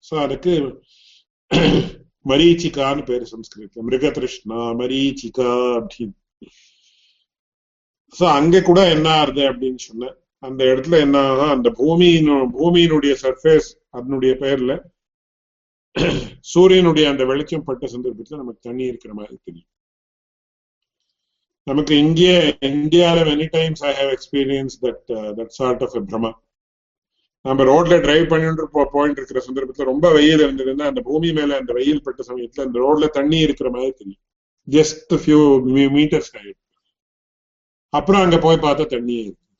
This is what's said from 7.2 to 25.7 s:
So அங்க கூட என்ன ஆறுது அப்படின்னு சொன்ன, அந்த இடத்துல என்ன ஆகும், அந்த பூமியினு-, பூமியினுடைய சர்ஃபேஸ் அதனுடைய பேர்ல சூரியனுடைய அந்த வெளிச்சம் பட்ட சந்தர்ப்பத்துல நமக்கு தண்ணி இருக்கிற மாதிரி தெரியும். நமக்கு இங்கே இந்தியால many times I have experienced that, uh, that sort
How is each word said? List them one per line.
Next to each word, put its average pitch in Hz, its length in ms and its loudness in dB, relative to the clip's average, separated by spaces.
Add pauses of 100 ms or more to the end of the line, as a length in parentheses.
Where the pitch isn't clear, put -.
So 180 60 2 (140)
அங்க 170 240 4
கூட 180 180 4 (160)
என்ன 156 120 0 (120)
ஆறுது 139 300 -2
அப்படின்னு 127 360 -6
சொன்ன, 117 260 -12 (360)
அந்த 131 160 -10
இடத்துல 131 420 2
என்ன 139 100 2 (120)
ஆகும், 139 280 0
அந்த 120 120 0 (100)
பூமியினு-, 151 800 2
பூமியினுடைய 156 560 2 (100)
சர்ஃபேஸ் 156 460 2 (260)
அதனுடைய 131 460 -2
பேர்ல 135 320 -2 (1800)
சூரியனுடைய 175 560 4
அந்த 135 160 -2
வெளிச்சம் 143 440 -4
பட்ட 131 180 -8
சந்தர்ப்பத்துல 123 560 -12
நமக்கு 117 260 -16
தண்ணி 127 160 -8
இருக்கிற 117 300 -10
மாதிரி 104 300 -16
தெரியும். 85 280 -20 (1900)
நமக்கு 147 320 -2
இங்கே 165 360 4 (320)
இந்தியால 160 520 2 (120)
many 151 160 -2 (100)
times 160 320 -2
I 139 60 -4
have 139 220 -4
experienced 135 680 -4
that, 117 220 -6
uh, 107 300 -8
that 113 200 -12
sort 123 280 -2